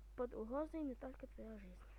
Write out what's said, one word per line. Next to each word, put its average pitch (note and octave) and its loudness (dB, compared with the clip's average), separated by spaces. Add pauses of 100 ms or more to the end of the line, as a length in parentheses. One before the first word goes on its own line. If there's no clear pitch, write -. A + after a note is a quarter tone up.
(160)
Під B3 4
угрозою D4+ 4
не C4 4
тільки C4 -4
твоя A3 -6
жизнь. F#3 -8 (140)